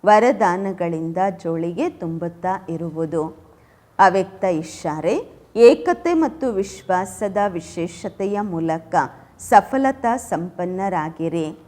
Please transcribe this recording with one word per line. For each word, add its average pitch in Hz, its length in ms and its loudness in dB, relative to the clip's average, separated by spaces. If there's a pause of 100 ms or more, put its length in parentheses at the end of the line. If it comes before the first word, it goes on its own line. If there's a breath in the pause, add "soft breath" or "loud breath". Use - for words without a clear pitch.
ವರದಾನಗಳಿಂದ 185 1080 2 (260)
ಜೋಳಿಗೆ 170 480 -4
ತುಂಬುತ್ತಾ 170 760 -6
ಇರುವುದು. 160 680 -6 (600 soft breath)
ಅವ್ಯಕ್ತ 190 460 2
ಇಶಾರೆ, 165 760 -4 (360)
ಏಕತೆ 330 560 6
ಮತ್ತು 269 400 0
ವಿಶ್ವಾಸದ 196 840 -4 (120)
ವಿಶೇಷತೆಯ 196 920 -6
ಮೂಲಕ 165 540 -4 (440 loud breath)
ಸಫಲತಾ 269 760 2
ಸಂಪನ್ನರಾಗಿರಿ. 170 1500 -4